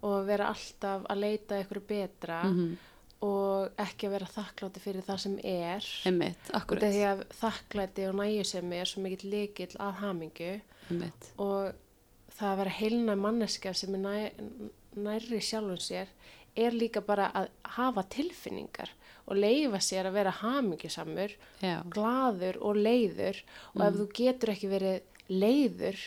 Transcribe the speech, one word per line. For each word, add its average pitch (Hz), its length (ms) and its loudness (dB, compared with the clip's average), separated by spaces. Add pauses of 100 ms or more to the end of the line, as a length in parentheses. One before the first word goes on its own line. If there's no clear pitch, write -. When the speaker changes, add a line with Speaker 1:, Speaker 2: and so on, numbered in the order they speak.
Speaker 1:
og 196 240 0
vera 202 280 2
alltaf 196 560 -6
að 202 80 0
leita 208 400 -2
einhverju 196 280 -6
betra 180 580 -4
Speaker 2:
Mhm. 175 320 2 (440)
Speaker 1:
og 196 560 2
ekki 208 300 -4
að 196 40 0
vera 196 160 -2
þakkláti 196 540 -10
fyrir 190 220 -6
það 190 160 -4
sem 196 240 -4
er. 180 400 -2 (220)
Speaker 2:
Einmitt, 175 340 2 (120)
Speaker 1:
Út - 40 -8
af 196 120 2
Speaker 2:
akkúrat. - 160 0
Speaker 1:
því 208 200 4
að 196 220 2 (180)
þakklæti 196 680 -2
og 190 60 -2
nægjusemi 196 640 0
er 185 60 -2
svo 190 180 -4
mikill 190 280 -4
lykill 202 500 -4
að 196 160 -2
hamingju 180 640 -4 (300)
Speaker 2:
Einmitt. 175 480 -6
Speaker 1:
og 196 360 0 (640)
það 202 140 0
að 190 60 0
vera 196 120 0
heilnæm 220 480 2
manneskja 208 560 0
sem 190 200 -2
er 190 40 -2
næ-, 208 720 -6 (260)
nærri 214 460 -2
sjálfum 208 380 -2
sér 185 260 -6 (500)
er 226 140 4
líka 226 340 0
bara 202 300 4
að 190 140 0 (160)
hafa 240 440 0
tilfinningar - 840 -6 (360)
og 196 100 -2
leyfa 220 420 4
sér 190 280 0
að 185 60 -2
vera 196 180 4
hamingjusamur, 180 1000 -2 (280)
Speaker 2:
Já. 175 300 0
Speaker 1:
glaður 214 720 2
og 208 140 2
leiður 208 680 4 (320)
og 202 80 2
ef 208 120 6
Speaker 2:
Mm. 190 40 0
Speaker 1:
þú 202 160 -2
getur 254 400 2
ekki 196 160 -4
verið 190 300 2 (280)
leiður 202 800 4